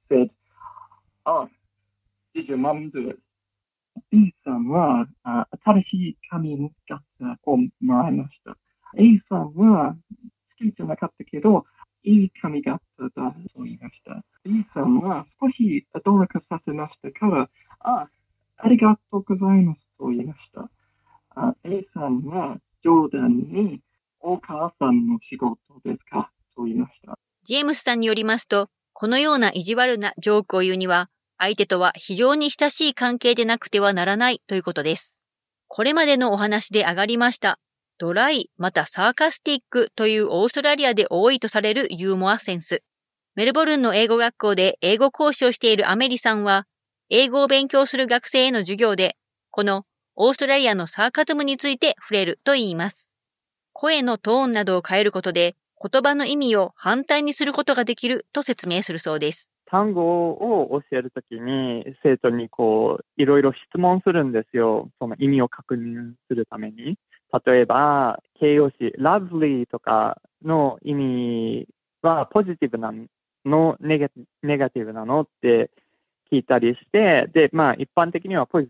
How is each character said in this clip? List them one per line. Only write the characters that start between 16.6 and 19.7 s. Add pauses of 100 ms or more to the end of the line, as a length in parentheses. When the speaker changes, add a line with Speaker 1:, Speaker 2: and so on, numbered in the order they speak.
Speaker 1:
せ
ま
し
た
か
ら、 (300)
「あ、 (500)
あ
り
が (120)
と
う
ご
ざ
い
ま